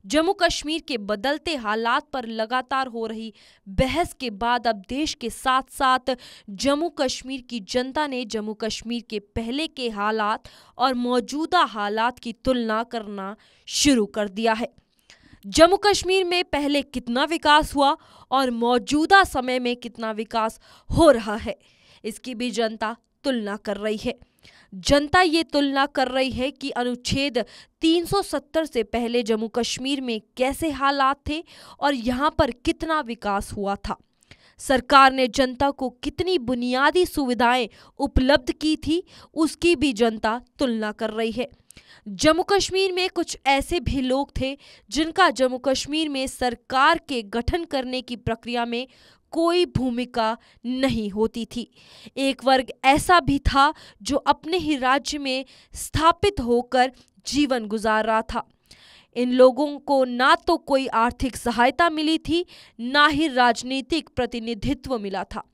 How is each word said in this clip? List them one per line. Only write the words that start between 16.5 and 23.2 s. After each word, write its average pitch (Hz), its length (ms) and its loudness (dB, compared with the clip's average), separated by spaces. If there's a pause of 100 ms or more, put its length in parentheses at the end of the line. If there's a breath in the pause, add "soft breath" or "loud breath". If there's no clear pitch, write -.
कितना 247 420 -4
विकास 302 520 2
हुआ 285 220 2 (340 soft breath)
और 262 200 0
मौजूदा 247 720 4
समय 254 360 -2
में 247 160 -2
कितना 226 360 -10
विकास 220 480 -4 (380 soft breath)
हो 311 140 10
रहा 214 240 0
है, 226 220 -8 (460 soft breath)
इसकी 226 320 -10
भी 240 160 -4
जनता 220 440 -4 (280)